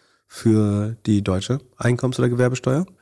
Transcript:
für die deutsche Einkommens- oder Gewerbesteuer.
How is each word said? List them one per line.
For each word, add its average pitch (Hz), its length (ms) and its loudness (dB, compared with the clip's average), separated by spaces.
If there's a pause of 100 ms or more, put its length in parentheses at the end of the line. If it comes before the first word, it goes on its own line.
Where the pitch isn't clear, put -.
(260)
für 107 800 0
die 104 180 2
deutsche 101 380 -2 (160)
Einkommens- 123 420 -2
oder 123 120 2
Gewerbesteuer. 127 560 0 (160)